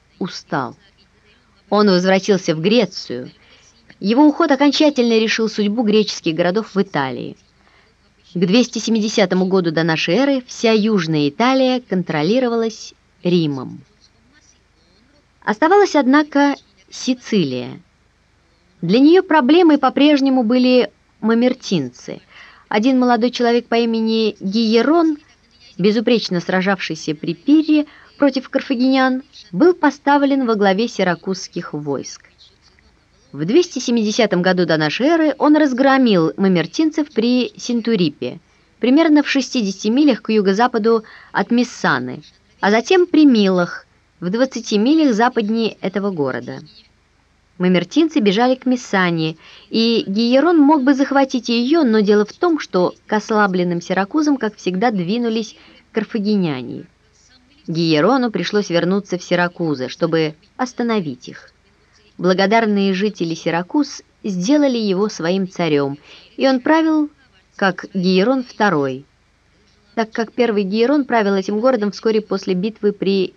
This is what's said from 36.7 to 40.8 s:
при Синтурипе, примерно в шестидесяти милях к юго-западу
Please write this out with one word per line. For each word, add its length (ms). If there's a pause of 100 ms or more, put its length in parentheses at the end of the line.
при 460
Синтурипе, 800 (400)
примерно 420
в 60
шестидесяти 600
милях 340
к 80
юго-западу 720 (280)